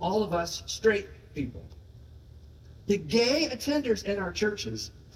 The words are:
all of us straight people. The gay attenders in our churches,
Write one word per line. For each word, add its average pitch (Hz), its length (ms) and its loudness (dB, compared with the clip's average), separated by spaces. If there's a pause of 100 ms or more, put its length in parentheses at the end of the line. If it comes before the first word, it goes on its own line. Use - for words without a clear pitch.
all 196 220 2
of 175 120 0
us 170 320 -2
straight 208 420 2 (260)
people. 131 300 -8 (1200)
The 202 120 4
gay 240 520 2
attenders 262 540 0
in 202 140 0
our 180 140 -4
churches, 208 580 -2 (260)